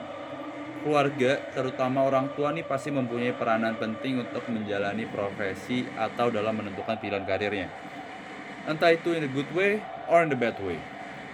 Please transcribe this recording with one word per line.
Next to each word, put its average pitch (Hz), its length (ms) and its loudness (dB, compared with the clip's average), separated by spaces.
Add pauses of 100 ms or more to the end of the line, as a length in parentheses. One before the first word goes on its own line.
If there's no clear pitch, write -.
(840)
keluarga, 143 560 4 (160)
terutama 131 480 2
orang 135 320 4
tua 147 160 2
nih, 165 160 -4
pasti 139 240 -2
mempunyai 123 400 0
peranan 113 480 2
penting 123 400 -2
untuk 120 320 -4
menjalani 104 560 0
profesi 101 880 -2
atau 110 320 2
dalam 110 240 2
menentukan 107 480 -4
pilihan 101 240 -2
karirnya. 98 440 0 (1000)
Entah 165 240 6
itu 170 240 2
in 156 80 0
a 135 80 -2
good 139 240 -2
way 202 240 2 (260)
or 170 140 8
in 165 80 4
the 139 80 2
bad 120 240 2
way. 92 160 -2 (580)